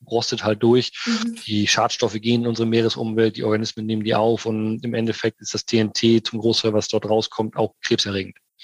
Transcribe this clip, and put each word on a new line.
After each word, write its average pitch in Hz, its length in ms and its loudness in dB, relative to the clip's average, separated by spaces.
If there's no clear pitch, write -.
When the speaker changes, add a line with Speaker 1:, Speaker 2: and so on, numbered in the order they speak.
Speaker 1:
rostet 113 380 -2
halt 107 180 0
durch. 120 300 4
Speaker 2:
Mhm. 233 300 -2
Speaker 1:
Die 104 180 0
Schadstoffe 110 540 0
gehen 117 220 2
in 120 60 0
unsere 113 200 0
Meeresumwelt, 113 680 2
die 127 80 -6
Organismen 110 400 -2
nehmen 110 180 -2
die 110 120 0
auf 110 300 2
und 110 380 -2
im 120 100 -6
Endeffekt 113 460 -2
ist - 140 -12
das - 120 -6
T 117 140 2
N 104 140 0
T 117 280 4
zum 113 180 -8
Großteil, 110 340 0
was 107 160 0
dort 104 200 -2
rauskommt, 110 460 -2
auch - 260 -2
krebserregend. 98 540 -2